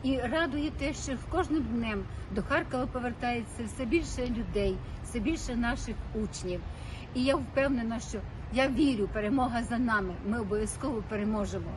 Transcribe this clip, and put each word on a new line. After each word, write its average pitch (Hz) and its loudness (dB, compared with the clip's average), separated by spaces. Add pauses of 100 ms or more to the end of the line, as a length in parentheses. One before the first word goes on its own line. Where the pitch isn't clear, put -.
І 262 2
радує 294 2
те, 277 -2
що - -4
в - -6
кожним 320 2
днем 226 0 (280)
до 202 0
Харкова 277 0
повертається 240 -2
все 254 -4
більше 269 0
людей, 208 0 (260)
все - -4
більше 254 0
наших 233 0 (200)
учнів. 190 -2 (520)
І 254 0
я 277 6
впевнена, 247 2
що, 220 -4 (340)
я 262 6
вірю, 247 4
перемога 233 2
за 233 0
нами, 214 2 (140)
ми 226 0
обов'язково 214 0
переможемо. 202 0